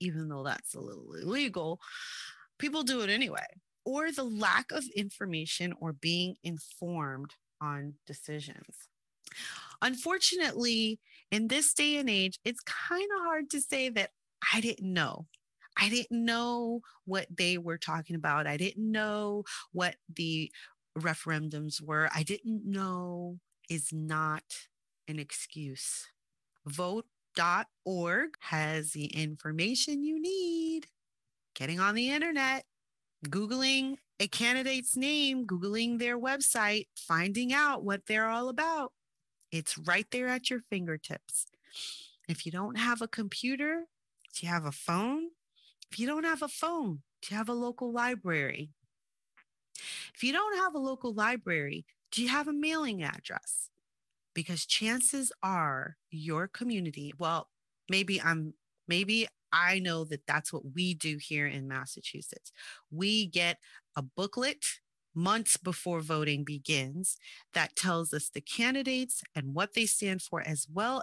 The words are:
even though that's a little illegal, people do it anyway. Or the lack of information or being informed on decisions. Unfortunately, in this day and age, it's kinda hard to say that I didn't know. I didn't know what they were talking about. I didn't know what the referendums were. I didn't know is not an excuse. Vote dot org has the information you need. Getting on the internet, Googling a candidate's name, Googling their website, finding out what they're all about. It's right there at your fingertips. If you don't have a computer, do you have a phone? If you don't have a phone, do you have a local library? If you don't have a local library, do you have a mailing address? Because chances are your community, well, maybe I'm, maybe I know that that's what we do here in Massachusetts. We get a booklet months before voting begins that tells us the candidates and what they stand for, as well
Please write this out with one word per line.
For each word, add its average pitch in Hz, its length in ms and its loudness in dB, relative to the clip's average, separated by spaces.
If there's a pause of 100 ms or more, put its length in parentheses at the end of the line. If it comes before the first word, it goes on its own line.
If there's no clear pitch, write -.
even 160 280 -2
though 139 140 -6
that's - 320 -4
a - 60 -10
little - 340 -12
illegal, 185 640 -2 (800)
people 294 240 -2
do 254 200 0
it 196 60 0
anyway. 220 380 0 (380)
Or 302 260 0
the 285 140 -2
lack 214 480 2
of 302 100 -2 (140)
information 175 840 -2
or 160 140 -4
being 175 500 0
informed 156 920 -6 (260)
on 143 340 -6 (100)
decisions. - 840 -12 (920)
Unfortunately, 247 1160 2 (320)
in 220 160 2
this 277 260 4
day 294 260 4
and 262 120 2
age, 190 340 2
it's 240 200 -4 (240)
kinda 403 300 0
hard 320 320 0
to 285 100 0
say 262 300 0
that 214 200 0 (420)
I 220 80 4
didn't 208 320 0
know. 160 360 0 (460)
I 202 140 4
didn't 233 340 2
know 233 600 2 (240)
what 185 280 -2
they 180 220 4
were 170 220 -2
talking 165 360 -2
about. 151 320 2
I 147 120 0
didn't 208 340 0
know 208 520 0 (280)
what 180 240 2 (100)
the 160 460 -2 (460)
referendums 156 840 -2
were. 156 340 2
I 156 80 2
didn't 202 440 -2
know 180 760 -2 (300)
is 165 200 -2
not 156 800 -2 (400)
an 156 100 -4
excuse. - 920 -8 (580)
Vote 180 400 -2 (280)
dot 175 340 4 (180)
org 185 540 2
has 156 520 0
the 147 140 -4
information 165 1000 0
you 311 160 0
need. 330 680 0 (640)
Getting 160 260 -2
on 202 140 4
the 240 160 2
internet, 285 560 2 (580)
Googling 262 720 2 (240)
a 202 80 0
candidate's 254 680 2
name, 269 520 2
Googling 208 520 0
their 240 200 0
website, 233 760 2
finding 196 600 2
out 285 280 4
what 196 220 0
they're 220 240 2
all 240 220 0
about. 302 420 0 (580)
It's 160 280 -2
right 180 320 2
there 247 180 0
at 254 220 0
your 247 180 0
fingertips. - 800 -4 (800)
If 165 160 -2
you 165 80 -8
don't 202 240 -4
have 233 240 2
a 233 80 -4
computer, 277 760 -2 (480)
do - 120 -6
you 175 60 -2
have 165 140 0
a 143 60 -2
phone? 247 580 0 (600)
If - 80 -8
you 233 80 0
don't 302 180 0
have 330 160 2
a 294 80 -2
phone, 285 540 -2 (180)
do - 140 -10
you - 20 -2
have 220 140 -2
a 240 40 0
local 240 380 -2
library? 180 800 0 (1400)
If - 80 -12
you 254 100 4
don't 403 240 2
have 370 180 2
a 302 40 -2
local 262 340 -2
library, 175 720 0 (260)
do 226 120 0
you 240 60 2
have 285 200 2
a 302 60 0
mailing 294 480 0
address? - 640 -4 (640)
Because 165 300 -2
chances 247 680 2 (100)
are 156 560 0 (120)
your 160 380 -2
community, 175 720 -4
well, 165 320 0 (400)
maybe 190 320 4
I'm, 160 320 2 (340)
maybe 202 400 2 (240)
I 175 280 6
know 165 240 0
that 151 220 -6
that's 147 240 0
what 139 240 -6
we 180 200 2
do 156 260 -2
here 147 260 -2
in 135 220 -4
Massachusetts. - 840 -10 (380)
We 202 360 2
get 170 320 2 (360)
a 147 60 -2
booklet 196 640 -2 (500)
months 196 440 4
before 175 420 -2
voting 151 420 2
begins 143 760 0 (340)
that - 240 2
tells 170 380 2
us 151 160 -2
the 170 100 -8
candidates 254 800 0 (120)
and 139 180 -2
what 180 220 0
they 233 100 4
stand 190 380 2
for, - 180 -4
as 151 320 -2
well 233 300 0